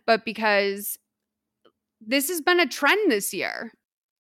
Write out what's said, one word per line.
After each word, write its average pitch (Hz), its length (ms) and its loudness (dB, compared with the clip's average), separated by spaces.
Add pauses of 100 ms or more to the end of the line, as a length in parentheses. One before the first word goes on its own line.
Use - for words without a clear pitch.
but 226 180 2
because 208 720 -2 (1040)
this 269 280 0
has 349 120 -6
been 359 180 2
a 339 60 4
trend 320 460 2
this 202 220 -2
year. 139 380 -6 (500)